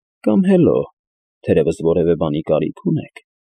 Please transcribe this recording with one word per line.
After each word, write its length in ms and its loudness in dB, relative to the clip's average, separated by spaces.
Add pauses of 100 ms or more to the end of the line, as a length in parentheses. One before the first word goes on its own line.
(240)
Կամ 220 0
հելո, 320 4 (680)
թերևս 400 0
որևէ 320 0
բանի 280 -4
կարիք 400 -4
ունեք»։ 380 -4 (360)